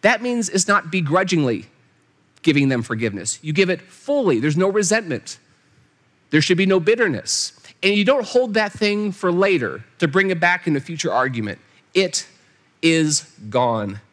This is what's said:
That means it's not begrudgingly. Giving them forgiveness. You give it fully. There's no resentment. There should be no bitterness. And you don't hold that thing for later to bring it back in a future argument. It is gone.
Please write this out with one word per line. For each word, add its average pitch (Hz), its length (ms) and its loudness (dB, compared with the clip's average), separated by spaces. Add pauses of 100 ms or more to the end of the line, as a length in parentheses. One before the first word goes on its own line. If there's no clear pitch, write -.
That 220 220 0
means 240 260 -2
it's - 180 -2
not 202 240 0
begrudgingly. 160 760 0 (760)
Giving 143 260 4
them 123 140 0
forgiveness. 110 600 -4
You 156 100 -6
give 180 180 2
it 170 120 -4
fully. 226 580 -2
There's 147 160 0
no 185 120 2
resentment. 196 720 -2 (920)
There 151 100 4
should 165 180 2
be 190 80 2
no 190 140 4
bitterness. 220 720 0 (300)
And 196 120 2
you 202 100 2
don't 254 200 2
hold 247 300 0
that 214 180 0
thing 208 400 -2
for 185 180 -2
later 170 540 0 (140)
to 165 100 0
bring 190 220 2
it 175 100 -2
back 175 260 0
in 156 100 2
a 135 40 0
future 156 320 -6
argument. 117 460 -2 (360)
It - 320 0 (560)
is 160 400 2 (260)
gone. 107 520 -2 (120)